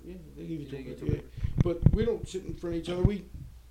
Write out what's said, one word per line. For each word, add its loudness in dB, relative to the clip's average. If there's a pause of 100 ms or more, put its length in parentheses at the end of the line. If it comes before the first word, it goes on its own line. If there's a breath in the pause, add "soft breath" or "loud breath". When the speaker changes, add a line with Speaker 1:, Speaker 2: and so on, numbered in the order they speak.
Speaker 1:
Yeah, -16 (220)
they -16
give -10
you -8
Speaker 2:
You -12
do -16
Speaker 1:
toilet -12
Speaker 2:
get -14
Speaker 1:
paper, 2
Speaker 2:
toilet 2
Speaker 1:
yeah. -2 (120)
But 6
we 4
don't -2
sit -10
in -10
front -6
of -4
each -8
other. -2
We 2 (460)